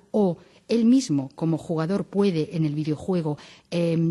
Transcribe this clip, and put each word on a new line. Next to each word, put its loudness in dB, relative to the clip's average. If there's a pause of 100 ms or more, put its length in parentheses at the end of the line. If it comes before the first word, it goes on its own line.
(120)
o 2 (320)
él 2
mismo, 2
como 0
jugador, -2
puede 0
en 2
el -2
videojuego, -4 (340)
eh, 0 (140)